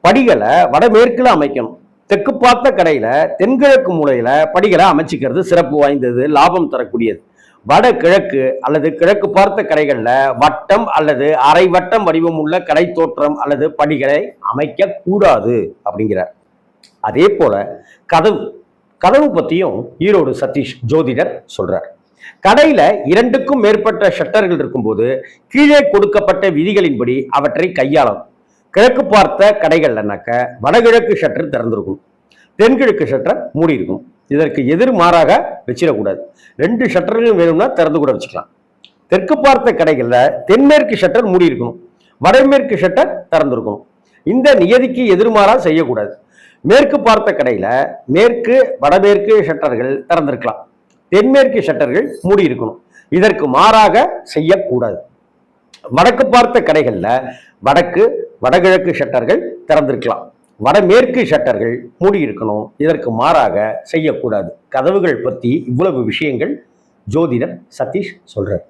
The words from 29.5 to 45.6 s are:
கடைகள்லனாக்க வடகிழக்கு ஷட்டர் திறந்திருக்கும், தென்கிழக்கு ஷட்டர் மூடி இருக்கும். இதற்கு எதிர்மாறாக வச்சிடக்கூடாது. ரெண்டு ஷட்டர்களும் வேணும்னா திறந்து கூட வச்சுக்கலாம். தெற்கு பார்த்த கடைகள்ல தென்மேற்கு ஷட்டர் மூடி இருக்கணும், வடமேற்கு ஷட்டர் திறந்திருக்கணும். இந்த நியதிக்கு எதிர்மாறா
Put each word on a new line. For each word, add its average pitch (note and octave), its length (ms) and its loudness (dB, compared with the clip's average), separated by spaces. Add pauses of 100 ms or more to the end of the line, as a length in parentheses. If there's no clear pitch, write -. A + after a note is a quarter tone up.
கடைகள்லனாக்க A#2 680 -2 (340)
வடகிழக்கு A3+ 560 4
ஷட்டர் D3+ 320 -4
திறந்திருக்கும், A2 480 -6 (580)
தென்கிழக்கு A#3 540 2
ஷட்டர் C3+ 260 -2 (200)
மூடி D#3+ 200 2
இருக்கும். F#2 240 -8 (320)
இதற்கு D3 260 -2 (140)
எதிர்மாறாக F3 560 2 (380)
வச்சிடக்கூடாது. G2+ 520 -4 (420)
ரெண்டு A3+ 300 -2
ஷட்டர்களும் G#3+ 480 0
வேணும்னா E3+ 260 2 (120)
திறந்து D#3+ 240 0
கூட E3 120 0
வச்சுக்கலாம். - 340 -12 (640)
தெற்கு F#3 220 0 (100)
பார்த்த B3+ 360 4
கடைகள்ல B2+ 360 0 (320)
தென்மேற்கு C#4 540 4
ஷட்டர் G3+ 300 0
மூடி F3+ 180 4
இருக்கணும், A#2+ 280 -8 (420)
வடமேற்கு B3+ 600 4
ஷட்டர் A3 300 0 (200)
திறந்திருக்கணும். A#2 500 -2 (440)
இந்த B3 220 0 (140)
நியதிக்கு B3 420 0 (100)
எதிர்மாறா G#3+ 420 2 (100)